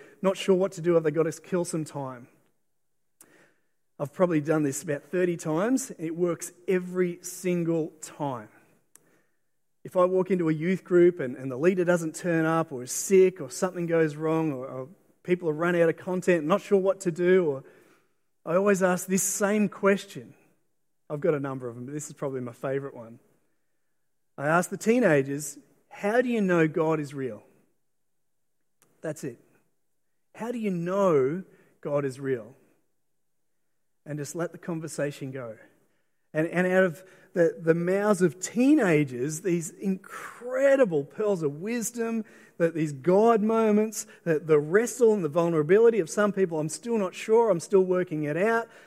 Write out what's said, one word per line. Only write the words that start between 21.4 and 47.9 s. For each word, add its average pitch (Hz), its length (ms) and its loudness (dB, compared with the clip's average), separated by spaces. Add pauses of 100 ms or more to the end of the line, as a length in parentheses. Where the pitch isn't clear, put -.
number 135 280 -8
of 117 80 -12
them, 123 100 -14
but 143 80 -14
this 151 140 -10
is - 40 -16
probably 135 280 -8
my 123 100 -10
favourite 139 460 -6
one. 117 240 -18 (1160)
I 139 120 -4
ask 175 200 2
the 196 80 -10
teenagers, 151 840 0 (320)
"How 220 320 -2
do 254 60 0
you 233 120 0
know 175 260 2
God 160 320 -2
is 143 160 -10
real?" 123 300 -10 (1600)
That's 156 220 -10
it. 123 160 -10 (960)
"How 226 160 -8
do 247 80 -6
you 214 140 -2
know 175 720 2 (360)
God 143 240 -2
is 131 140 -6
real?" 131 380 -6 (1500)
And 147 140 -10
just 143 160 -12
let 170 160 -6
the 170 80 -20
conversation 151 720 -8
go. 123 240 -12 (800)
And, 160 140 0
and 180 180 0
out 185 160 4
of 175 220 -2 (300)
the, 165 220 4
the 165 160 0
mouths 190 480 2
of 180 200 0
teenagers, 156 1000 2
these 170 280 -2
incredible 240 1300 0
pearls 202 400 -2
of 147 160 -4
wisdom, 226 640 -4 (340)
that 170 160 2
these 156 180 -2
God 202 500 4
moments, 220 680 2 (160)
that 156 240 0
the 156 100 6
wrestle 214 560 4
and 202 80 -2
the 156 60 -2
vulnerability 170 720 4
of 160 100 -2
some 208 220 2
people, 175 260 0
"I'm 156 100 -2
still 233 300 -4
not 185 160 -2
sure, 226 340 2
I'm 175 120 2
still 190 220 4
working 180 420 0